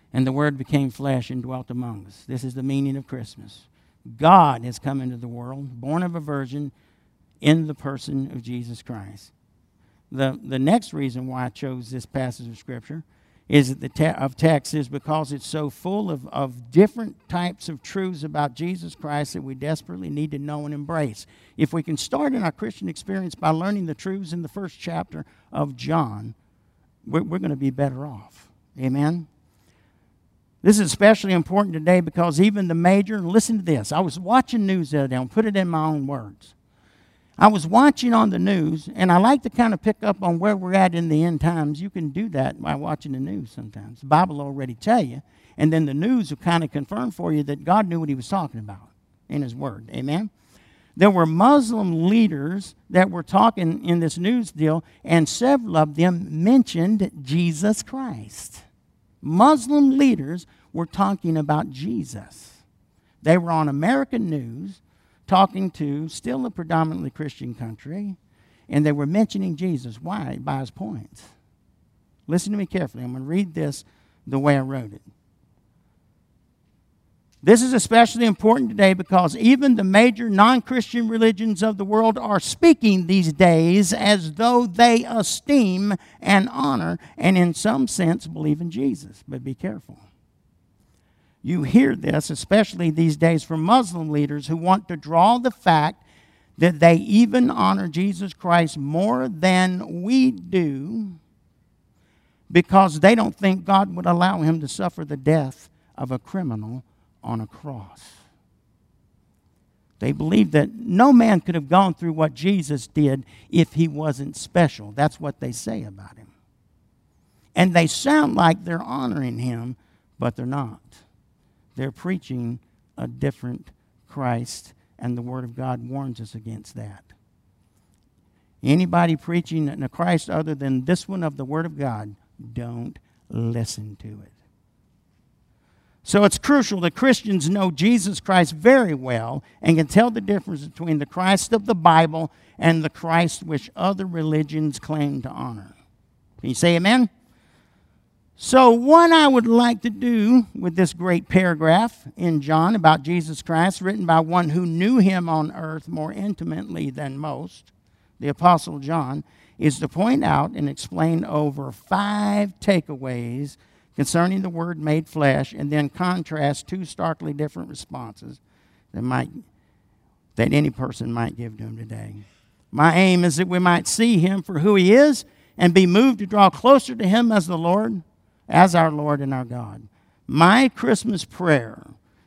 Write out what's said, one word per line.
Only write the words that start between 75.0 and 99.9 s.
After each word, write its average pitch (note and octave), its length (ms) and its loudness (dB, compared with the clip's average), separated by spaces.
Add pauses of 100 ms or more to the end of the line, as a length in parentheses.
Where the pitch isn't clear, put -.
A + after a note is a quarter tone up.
This G#3+ 200 8
is B3+ 100 0
especially A#3 540 4
important A3 440 2
today G3+ 240 4
because F3+ 440 0
even B3+ 380 6
the G#3+ 80 0
major A3 460 4
non-Christian A3+ 800 2
religions A3 560 2
of A3 140 -2
the G3 80 -4
world A3 320 2
are G#3+ 220 -2
speaking G#3+ 680 4
these F3+ 240 2
days E3+ 640 4
as G3+ 400 0
though A#3+ 320 2
they A#3 400 4
esteem G#3 880 0 (260)
and F#3+ 300 2
honor E3+ 500 -4 (180)
and F#3 200 2
in F3 160 4
some A#3+ 340 -2
sense E3+ 400 -2
believe D#3 320 -4
in E3+ 120 -8
Jesus. C#3 540 -6
But C3 180 -14
be C3 120 -10
careful. - 440 -12 (1400)
You E3+ 220 -2
hear A3 320 4
this, - 340 -4
especially F3 600 0
these D#3+ 240 0
days, E3 260 0
from D#3+ 220 -6
Muslim F3 460 0
leaders D3 380 -4
who E3 100 -4
want F#3 320 0
to E3+ 80 -8
draw E3 400 2
the A#3+ 140 -2
fact D#3+ 520 0 (540)
that E3 240 4
they E3+ 140 8
even A3+ 540 4
honor F#3+ 380 0
Jesus F3+ 460 -4
Christ E3+ 440 2
more G3+ 520 -2
than F3+ 720 0